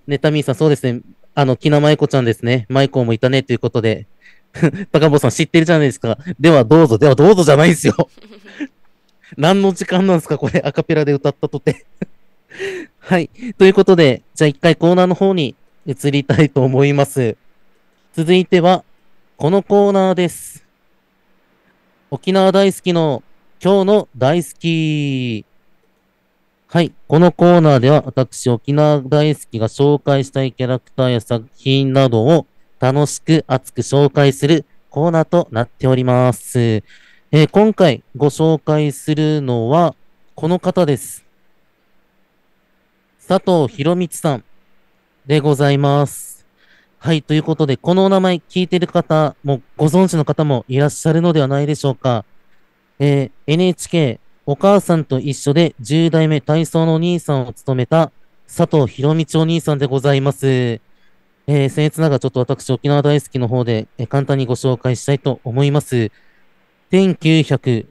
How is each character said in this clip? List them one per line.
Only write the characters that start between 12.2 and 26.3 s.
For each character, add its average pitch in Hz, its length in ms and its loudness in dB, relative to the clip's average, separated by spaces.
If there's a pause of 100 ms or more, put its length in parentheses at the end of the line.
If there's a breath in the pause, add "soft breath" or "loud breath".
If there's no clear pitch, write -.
<laughs> - 560 -14
は 180 200 -4
い。 165 100 -6 (280 loud breath)
と 190 80 6
い 190 40 8
う 196 40 4
こ 196 120 4
と 190 100 4
で、 143 260 2 (140)
じ - 80 -2
ゃ - 20 4
あ - 20 2
一 147 120 -4
回 165 160 2
コ 165 160 0
ー - 20 2
ナ 180 100 4
ー - 20 4
の 180 100 0
方 196 180 0
に 160 220 -4 (320)
移 143 240 -4
り 139 120 -2
た 117 200 0
い 143 60 4
と 135 140 0
思 131 220 2
い 143 80 0
ま 139 120 0
す。 123 320 -4 (760)
続 165 220 0
い 185 100 2
て 185 140 2
は、 180 240 2 (540)
こ 143 120 -2
の 190 140 0
コ 202 240 2
ー 202 60 2
ナ 190 180 2
ー - 20 -2
で 175 160 -2
す。 - 340 -16 (1500)
沖 185 220 -4
縄 190 180 4
大 196 220 2
好 - 80 -18
き 180 100 -2
の 160 320 -2 (400)
今 196 160 2
日 190 60 0
の 202 320 0
大 147 260 0
好 - 60 -14 (100)
き。 147 840 -4 (1200)